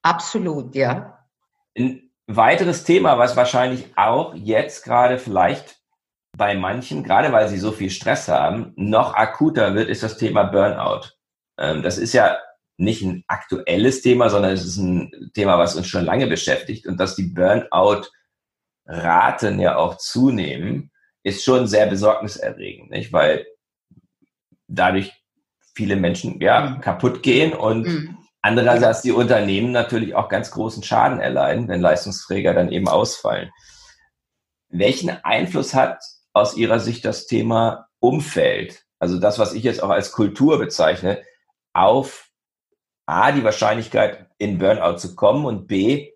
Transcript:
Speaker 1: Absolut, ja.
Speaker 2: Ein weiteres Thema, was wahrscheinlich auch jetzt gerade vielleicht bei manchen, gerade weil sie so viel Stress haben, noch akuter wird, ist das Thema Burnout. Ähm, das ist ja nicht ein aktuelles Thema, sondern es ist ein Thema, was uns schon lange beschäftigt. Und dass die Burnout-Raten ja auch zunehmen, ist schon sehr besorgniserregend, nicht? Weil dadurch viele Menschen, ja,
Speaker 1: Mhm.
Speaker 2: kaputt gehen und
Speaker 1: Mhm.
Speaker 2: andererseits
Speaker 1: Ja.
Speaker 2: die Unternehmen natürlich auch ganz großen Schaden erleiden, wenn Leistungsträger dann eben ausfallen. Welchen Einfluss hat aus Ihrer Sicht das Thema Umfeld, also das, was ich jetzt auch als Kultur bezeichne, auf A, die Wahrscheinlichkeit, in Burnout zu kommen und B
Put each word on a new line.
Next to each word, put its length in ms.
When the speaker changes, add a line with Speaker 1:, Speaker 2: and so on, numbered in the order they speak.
Speaker 1:
Absolut, 720
ja. 420
Speaker 2:
Ein 360
weiteres 580
Thema, 320
was 180
wahrscheinlich 640
auch 380
jetzt 500
gerade 340
vielleicht 600
bei 180
manchen, 480
gerade 300
weil 160
sie 80
so 140
viel 180
Stress 400
haben, 460
noch 400
akuter 600
wird, 140
ist 140
das 140
Thema 260
Burnout. 680
Ähm, 240
das 140
ist 160
ja 240
nicht 260
ein 240
aktuelles 760
Thema, 300
sondern 200
es 140
ist 120
ein 580
Thema, 240
was 160
uns 100
schon 200
lange 200
beschäftigt. 640
Und 120
dass 160
die 120
Burnout-Raten 2250
ja 160
auch 220
zunehmen, 920
ist 220
schon 240
sehr 180
besorgniserregend, 1040
nicht? 240
Weil 320
dadurch 460
viele 220
Menschen, 440
ja, 200
Speaker 1:
Mhm. 200
Speaker 2:
kaputt 400
gehen 320
und 320
Speaker 1:
Mhm. 320
Speaker 2:
andererseits 640
Speaker 1:
Ja. 80
Speaker 2:
die 60
Unternehmen 540
natürlich 440
auch 120
ganz 220
großen 320
Schaden 380
erleiden, 480
wenn 120
Leistungsträger 760
dann 160
eben 180
ausfallen. 600
Welchen 420
Einfluss 520
hat 240
aus 240
Ihrer 220
Sicht 260
das 220
Thema 600
Umfeld, 840
also 200
das, 180
was 160
ich 100
jetzt 200
auch 80
als 200
Kultur 460
bezeichne, 640
auf 600
A, 280
die 100
Wahrscheinlichkeit, 840
in 220
Burnout 380
zu 180
kommen 300
und 220
B 480